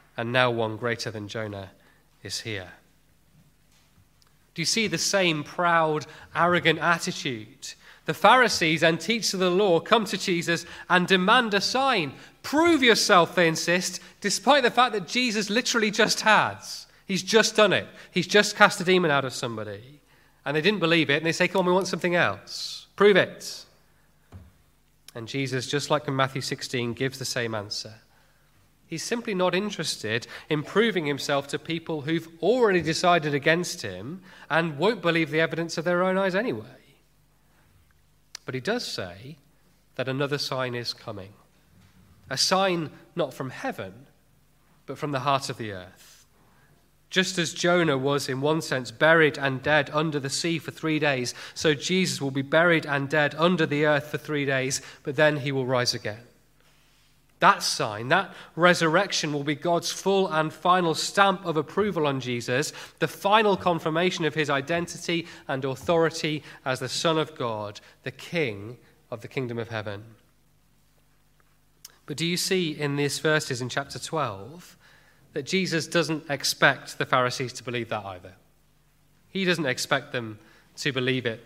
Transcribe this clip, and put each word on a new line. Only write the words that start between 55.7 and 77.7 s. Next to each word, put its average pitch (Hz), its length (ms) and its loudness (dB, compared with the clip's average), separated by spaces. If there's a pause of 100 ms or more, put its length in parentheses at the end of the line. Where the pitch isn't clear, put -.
again. 113 320 -10 (1160)
That 180 220 6
sign, 117 460 -4
that 185 240 2 (240)
resurrection, 170 760 2
will 143 120 -4
be 147 100 -2
God's 170 380 0
full 190 360 0
and 156 240 -2
final 180 420 2
stamp 196 500 2
of 165 120 -4
approval 165 500 -2
on 135 140 0
Jesus, 123 520 -2 (280)
the 156 80 0
final 208 480 2
confirmation 170 680 0
of 151 100 -2
his 151 140 0
identity 165 800 -4 (200)
and 135 180 -4
authority 156 800 0 (220)
as 131 160 -2
the 127 80 -6
Son 160 300 0
of 156 180 -4
God, 107 440 -6 (220)
the 131 100 -10
King 120 640 -8 (320)
of 113 100 -10
the 117 80 -16
kingdom 120 300 -6
of 110 100 -8
heaven. 107 480 -10 (1900)
But 143 100 -10
do 156 100 -2
you 170 120 0
see 180 320 0
in 147 260 -2
these 139 220 0
verses 151 420 0
in 127 80 -6
chapter 139 300 -6
twelve 131 800 -8 (580)
that 147 80 -6
Jesus 165 440 -2
doesn't 156 440 -2
expect - 640 0
the 143 80 -4
Pharisees 127 500 0
to 113 100 -14
believe 120 260 -6